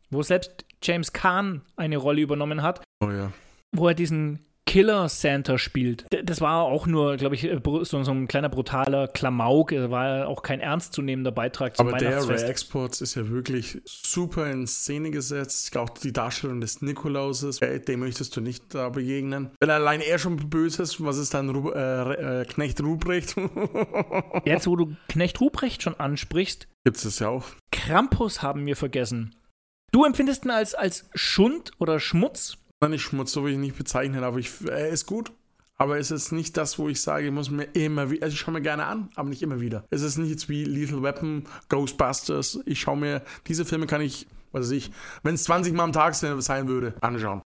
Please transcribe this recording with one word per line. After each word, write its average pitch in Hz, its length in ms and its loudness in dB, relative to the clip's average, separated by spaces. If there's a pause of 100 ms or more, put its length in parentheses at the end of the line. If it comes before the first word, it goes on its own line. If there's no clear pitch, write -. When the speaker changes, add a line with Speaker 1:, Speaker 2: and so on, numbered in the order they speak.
Speaker 1:
wo 139 140 0
selbst - 420 0 (160)
James 170 320 0
Caan 185 480 0 (140)
eine 156 220 -2
Rolle 147 240 2
übernommen 147 400 0
hat, 175 200 0 (220)
Speaker 2:
Oh 104 60 0
ja. 98 220 -2 (400)
Speaker 1:
wo 175 160 4
er 170 60 6
diesen 156 460 0 (260)
Killer 196 440 6
Santa 139 480 2
spielt. 123 560 0
D-, - 100 0
das 170 180 -2
war 165 200 4
auch 147 240 2
nur, 147 320 4
glaub 139 160 2
ich, 127 100 -4
äh, 165 120 0
br-, 151 300 2
so, 143 180 0
so 135 80 2
ein 131 160 0
kleiner 143 220 0
brutaler 135 580 0
Klamauk. 131 640 4
Er 131 180 0
war 135 380 0
auch 139 160 -6
kein 135 160 -2
ernstzunehmender 135 720 -2
Beitrag 123 440 -2
zum 120 120 6
Speaker 2:
Aber 123 100 0
der 123 140 2
Speaker 1:
Weihnachtsfest. 117 320 2
Speaker 2:
Rare 120 80 0
Exports - 500 -4
ist - 140 -4
ja 113 140 -4
wirklich 123 560 -4
super 175 680 -2
in 131 160 -4
Szene 147 420 -4
gesetzt. 139 680 -4
Auch 120 140 0
die 131 240 -6
Darstellung 123 480 -2
des 110 220 -6
Nikolauses, 139 800 -2
ey, 127 200 -2
dem 123 180 -2
möchtest 127 360 -4
du 120 40 -4
nicht 123 340 -8
da 127 140 -2
begegnen. 135 600 -2 (100)
Wenn 147 120 6
allein 151 300 4
er 160 180 2
schon 170 180 0 (140)
böse 160 320 2
ist, 160 200 -4
was 143 140 0
ist 143 160 -2
dann 139 160 0
Ru-, 139 220 0
äh, 143 80 -2
Re-, 131 640 -2
äh, 123 40 -2
Knecht 143 380 -2
Ruprecht? 165 520 0 (540)
<laughs> - 560 -2
Speaker 1:
Jetzt, 170 220 2
wo 175 80 4
du 160 200 0 (120)
Knecht 175 340 0
Ruprecht 254 400 0
schon - 180 -4
ansprichst, 151 680 -2 (180)
Speaker 2:
Gibt's - 180 4
das 107 160 -4
ja 107 100 0
auch. 127 160 -4 (260)
Speaker 1:
Krampus 214 720 2
haben 143 240 -2
wir 143 80 0
vergessen. 120 600 -2 (560)
Du 277 140 10
empfindest 277 400 2
ihn 254 60 0
als, 220 240 0
als - 400 -2
Schund 240 640 4
oder 160 200 2
Schmutz? - 580 0 (240)
Speaker 2:
Nein, 151 100 4
nicht 151 100 -2
Schmutz, 135 320 -4
so 143 100 -2
will 143 80 0
ich 135 40 0
ihn 139 60 -2
nicht 135 160 -4
bezeichnen, 135 460 -2
aber 123 140 -2
ich, 123 120 -4 (160)
er 139 220 -2
ist 160 180 -2
gut. 220 280 -6 (420)
Aber 143 220 0
es 147 140 -2
ist 151 200 -4
nicht 160 240 -4
das, 156 240 -2
wo 151 80 0
ich 147 140 -2
sage, 151 240 -2
ich 143 80 -2
muss 143 180 -4
mir 147 220 -4
immer 151 360 0
wieder, 156 140 -2
also 156 100 -2
ich 143 60 -6
schaue 165 140 -6
mir 160 80 -4
gerne 151 240 -2
an, 208 300 -4
aber 143 120 -6
nicht 139 140 -6
immer 143 180 -2
wieder. 110 300 -4
Es 143 120 0
ist 143 160 -2
nicht 160 120 0
jetzt 156 180 -6
wie 147 160 -2
Lethal 143 400 -2
Weapon, 147 420 -2 (220)
Ghostbusters. 139 960 0
Ich 143 140 -2
schaue 143 160 0
mir, 147 260 -2 (260)
diese 165 180 -2
Filme 160 200 -2
kann 147 140 0
ich, 143 280 -4 (260)
was 135 140 -2
weiß 120 40 -2
ich, 139 200 -4 (320)
wenn's 160 200 2
zwanzig 175 300 4
Mal 170 100 2
am 165 80 0
Tag 156 240 4
se-, 143 260 -2
sein 135 280 -2
würde, 123 320 0
anschauen. 107 480 -2